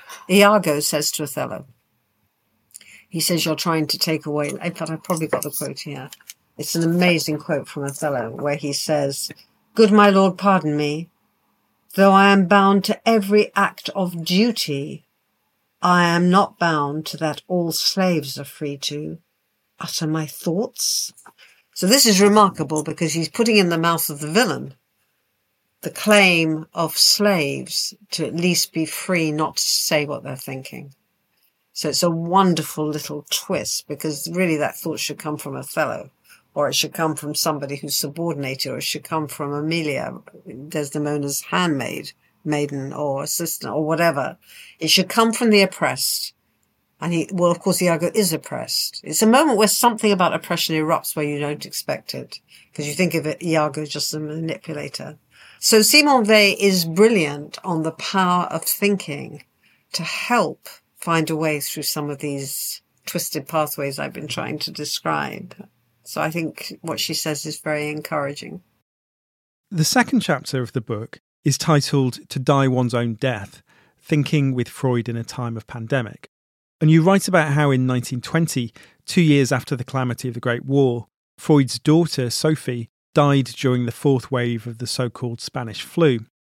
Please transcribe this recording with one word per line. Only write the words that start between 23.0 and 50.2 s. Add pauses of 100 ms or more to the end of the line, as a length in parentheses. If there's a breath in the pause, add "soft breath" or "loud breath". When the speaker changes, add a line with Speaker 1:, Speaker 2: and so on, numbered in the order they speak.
Speaker 1:
he's
putting
in
the
mouth
of
the
villain (1080)
the
claim
of
slaves (160)
to
at (120)
least
be
free
not
to
say
what
they're
thinking. (840)
So
it's
a
wonderful
little
twist
because (100)
really
that
thought
should
come
from
Othello, (440 soft breath)
or
it
should
come
from
somebody
who's
subordinated,
or
it
should
come
from
Emilia, (260)
Desdemona's
handmaid, (320)
maiden
or
assistant
or
whatever. (400 loud breath)
It
should
come
from
the
oppressed. (680)
And
he,
well,
of
course,
Iago
is
oppressed.
It's
a
moment
where
something
about